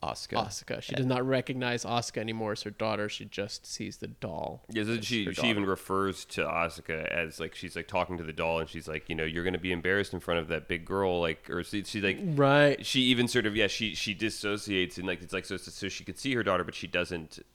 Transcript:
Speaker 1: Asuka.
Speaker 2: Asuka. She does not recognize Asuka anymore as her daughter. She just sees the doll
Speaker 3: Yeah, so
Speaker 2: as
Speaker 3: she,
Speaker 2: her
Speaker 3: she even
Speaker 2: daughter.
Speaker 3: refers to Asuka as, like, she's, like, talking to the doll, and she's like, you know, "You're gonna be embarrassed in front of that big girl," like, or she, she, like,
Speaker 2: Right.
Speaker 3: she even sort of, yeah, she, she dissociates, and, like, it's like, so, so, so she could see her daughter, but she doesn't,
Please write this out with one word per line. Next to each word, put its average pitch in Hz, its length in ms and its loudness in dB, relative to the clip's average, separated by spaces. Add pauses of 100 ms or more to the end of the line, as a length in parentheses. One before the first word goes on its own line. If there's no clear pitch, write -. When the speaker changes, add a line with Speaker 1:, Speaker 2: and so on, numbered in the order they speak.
Speaker 1:
Asuka. 85 460 -2
Speaker 2:
Asuka. - 340 -8
She - 140 -4
does 131 100 2
not 127 180 2
recognize 127 600 0
Asuka 117 340 0
anymore 113 320 -2
as 107 140 -4
her 107 80 -6
daughter. 104 360 0
She - 160 -8
just - 400 -6
sees - 340 -8
the - 100 -8
doll - 600 -6
Speaker 3:
Yeah, 110 140 -2
so 107 120 0
Speaker 2:
as 110 120 -2
Speaker 3:
she, 113 200 2
Speaker 2:
her - 60 -2
Speaker 3:
she 107 140 0
even 104 160 4
Speaker 2:
daughter. 98 80 2
Speaker 3:
refers 95 560 0
to - 180 -4
Asuka 82 640 -2
as, 82 320 -2
like, 82 160 -6
she's, 87 220 -10
like, 85 100 -6
talking 90 320 0
to 82 60 -6
the 78 80 -6
doll, 82 260 2
and 80 100 -2
she's 78 200 -10
like, 78 200 -6
you 82 60 -2
know, 80 100 0
"You're 82 200 -2
gonna 90 120 2
be 90 140 -2
embarrassed 90 420 2
in 92 60 -4
front 85 220 0
of 78 80 -6
that 80 180 -2
big 82 180 -4
girl," 95 360 2
like, 82 280 0
or 87 140 -2
she, 101 220 -4
she, 107 160 -4
like, 98 200 2
Speaker 2:
Right. 143 640 6
Speaker 3:
she 131 180 2
even 123 260 8
sort 117 180 4
of, 104 80 2
yeah, 107 140 6
she, 104 260 0
she 104 200 -2
dissociates, 101 840 0
and, 90 80 -4
like, 87 160 -2
it's 87 100 -10
like, 95 120 -2
so, 95 120 -4
so, 87 140 -10
so 98 180 -6
she - 140 -8
could 92 160 -10
see 131 160 0
her 117 80 2
daughter, 92 220 4
but 110 100 -8
she - 140 -8
doesn't, 87 500 -2 (160)